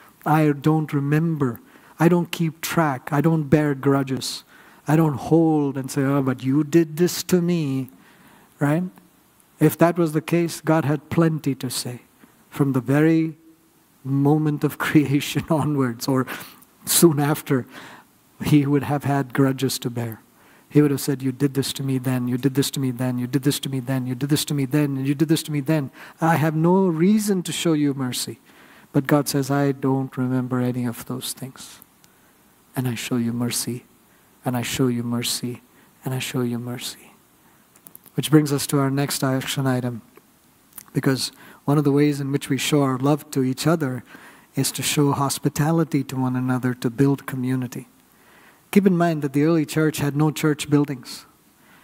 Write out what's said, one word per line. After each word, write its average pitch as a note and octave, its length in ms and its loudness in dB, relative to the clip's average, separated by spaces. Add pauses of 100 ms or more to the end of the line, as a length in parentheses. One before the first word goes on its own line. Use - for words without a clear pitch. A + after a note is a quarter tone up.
(260)
I D3+ 260 4
don't D#3 420 0
remember. C#3+ 680 0 (400)
I D#3 80 6
don't F3 240 2
keep D#3+ 300 -4
track. D3 500 -2
I D3 100 2
don't D#3+ 220 2
bear D3 320 4
grudges. C3 680 0 (440)
I D3 80 4
don't D#3 200 4
hold D3+ 600 2
and C3 120 -6
say, C#3 140 0
'Oh, C#3 180 2
but B2+ 220 -2
you C3+ 200 2
did D3+ 340 2
this E3+ 260 0
to F3+ 180 2
me,'" D3 480 -2 (720)
right? D3+ 240 0 (760)
If D3+ 180 4
that E3+ 200 4
was E3 160 0
the D#3 80 0
case, E3 380 -2
God D#3+ 260 2
had D3 240 -2
plenty D#3+ 460 0
to B2+ 140 -8
say B2 320 -8 (480)
from C#3 240 0
the C3 80 2
very D#3+ 560 2 (640)
moment C#3+ 600 2
of C#3+ 140 -2
<laughs> - 100 -4
creation C#3+ 600 2
onwards, C3+ 580 -2
or C3 180 2 (600)
soon D#3 340 4
after, C#3+ 460 -2 (800)
he D3 220 4
would C#3+ 180 0
have C3+ 200 -4
had C#3 300 -2
grudges C3+ 460 0
to B2+ 100 -6
bear. A#2 320 -8 (500)
He D3 100 4
would D3 100 4
have C3+ 100 -2
said, C3+ 200 -4
"You C3 120 -2
did C#3 200 -2
this C3+ 200 -4
to C#3 100 -8
me C3+ 140 0
then, B2+ 320 -2
you B2+ 80 -2
did C3 180 0
this C3+ 160 0
to - 80 -6
me C3 120 -2
then, B2 260 -4
you B2 100 -4
did C3 160 -2
this C#3+ 160 0
to - 80 -8
me C3+ 140 -4
then, B2+ 260 -4
you B2+ 80 -4
did C3+ 140 -6
this D3 160 0
to - 80 -6
me C#3 120 0
then, C#3 300 0
and C3+ 100 -4
you C#3 80 0
did D3+ 140 0
this D#3 160 0
to - 80 -10
me D3 80 -2
then. C#3+ 320 -2 (300)
I E3 160 2
have D#3 180 0
no F3+ 320 2
reason F#3+ 560 2
to - 80 -8
show E3 220 0
you D3 200 0
mercy." B2 460 -6 (540)
But C#3 120 2
God D3 220 2
says, C#3 240 -2
"I C#3+ 220 2
don't C3+ 420 -2
remember B2+ 460 -2
any B2 240 -2
of A#2 220 -8
those B2+ 260 -8
things. - 480 -16 (920)
And B2+ 140 -2
I A#2 80 -2
show B2+ 220 -4
you A#2 160 -2
mercy, A#2+ 500 -4 (600)
and B2+ 100 -2
I A#2+ 60 -2
show C3 260 0
you A#2+ 160 -2
mercy, A#2+ 580 -4 (440)
and C3 80 -4
I C3 60 -4
show C3 200 -4
you A#2+ 180 -2
mercy." A#2+ 540 -12 (1040)
Which - 180 -4
brings D3+ 220 6
us C#3 140 -2
to D3 120 0
our C#3 100 2
next C#3 360 -2
action C3 420 -2
item. B2 340 -2 (920)
Because C3+ 400 -2 (320)
one D3 120 4
of D3 60 2
the C#3+ 80 4
ways C#3+ 300 2
in C#3 100 -4
which C#3 180 -4
we C#3 80 0
show D3 260 2
our C3 140 0
love C#3+ 340 0
to C3+ 120 0
each B2+ 240 -2
other C#3 380 -2 (500)
is C3+ 160 -2
to - 100 -8
show C#3+ 300 2
hospitality C#3+ 920 0
to - 100 -8
one B2+ 220 -2
another B2+ 380 -2
to B2+ 140 -4
build C3+ 360 2
community. C3 640 -6 (840)
Keep G3 160 4
in F3+ 100 4
mind E3+ 240 0
that C#3 120 -6
the C#3+ 100 2
early D#3+ 220 2
church D#3 320 -2
had C#3+ 180 -2
no D3+ 160 2
church D3+ 380 -2
buildings. C#3+ 560 -2 (580)